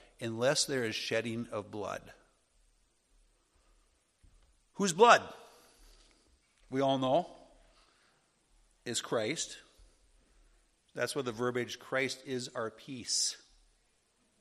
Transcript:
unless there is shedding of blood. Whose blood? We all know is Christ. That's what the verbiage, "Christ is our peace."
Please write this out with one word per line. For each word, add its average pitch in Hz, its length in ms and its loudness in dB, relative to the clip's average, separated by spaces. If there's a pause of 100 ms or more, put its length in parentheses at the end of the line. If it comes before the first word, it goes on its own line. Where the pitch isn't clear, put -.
(200)
unless 120 440 2
there 131 200 -2
is 110 120 -4
shedding 113 560 -2
of 104 180 -6
blood. 98 420 -8 (2500)
Whose 190 180 0
blood? 208 300 10 (1500)
We 131 120 -2
all 135 180 4
know 131 320 2 (1500)
is 120 160 -4
Christ. 127 580 -4 (1400)
That's 123 220 -2
what 139 80 -2
the 123 80 -2
verbiage, 120 460 -4
"Christ 131 460 -4
is 127 300 -8
our 113 160 -6
peace." - 640 -6 (1040)